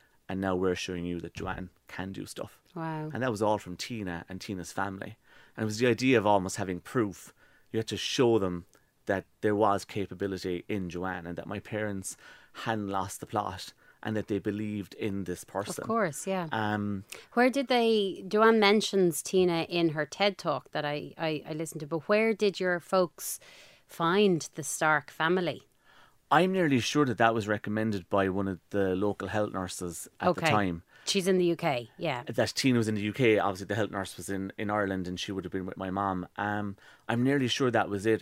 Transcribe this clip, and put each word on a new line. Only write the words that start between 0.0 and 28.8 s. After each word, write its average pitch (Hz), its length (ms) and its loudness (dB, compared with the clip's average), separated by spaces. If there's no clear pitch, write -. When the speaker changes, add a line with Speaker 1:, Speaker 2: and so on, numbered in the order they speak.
Speaker 1:
and 95 140 -4
now 95 140 0
we're 92 200 2
showing 87 300 -6
you 87 160 -6
that 87 140 -12
Joanne 92 340 -8
can 95 240 -10
do 101 140 -10
stuff." - 340 -12
Speaker 2:
Wow. 160 380 -8
Speaker 1:
And 113 100 -4
that 127 80 0
was 104 100 -2
all 107 180 4
from 90 180 -12
Tina 95 500 -8
and 92 140 -12
Tina's 92 320 -10
family. 98 420 -6
And 113 80 -4
it - 20 0
was 107 120 -4
the 123 100 2
idea 123 300 4
of 101 100 4
almost 98 300 4
having 92 240 -4
proof. - 520 -4
You 113 60 -4
had 110 100 -4
to 104 100 -6
show 117 420 4
them 90 260 -2
that 95 200 -2
there 107 140 2
was 101 300 2
capability 95 840 -6
in 95 220 -4
Joanne 87 380 -8
and 85 100 -8
that - 100 -10
my 101 120 -8
parents 104 580 -8
hadn't 107 360 -4
lost 98 300 -4
the - 60 -10
plot 98 480 -6
and 110 160 -4
that 101 100 -4
they 98 120 0
believed 104 560 -4
in 98 300 -4
this 87 180 -6
person. - 400 -6
Speaker 2:
Of - 40 -8
course, 214 400 -2
yeah. 185 240 -4
Speaker 1:
Um, 104 520 -2
Speaker 2:
Where 247 160 4
did 254 180 -2
they, 220 600 2
Joanne 220 320 6
mentions 196 600 4
Tina 180 480 2
in 170 200 2
her 151 160 -2
ted 196 320 0
Talk 143 340 -4
that 151 140 -4
I, 147 320 -6
I, 160 300 -2
I 160 60 -8
listened 156 280 -6
to, 151 60 -10
but 160 220 -4
where 220 240 4
did 196 260 0
your 180 200 0
folks - 600 -2
find 175 680 2
the 156 80 -8
Stark 156 480 0
family? 165 520 -2
Speaker 1:
I'm 175 220 6
nearly 156 260 4
sure 147 260 2
that 113 120 -2
that 113 160 6
was 104 140 0
recommended 107 640 -2
by 98 200 4
one 98 180 0
of 92 120 -4
the 95 260 2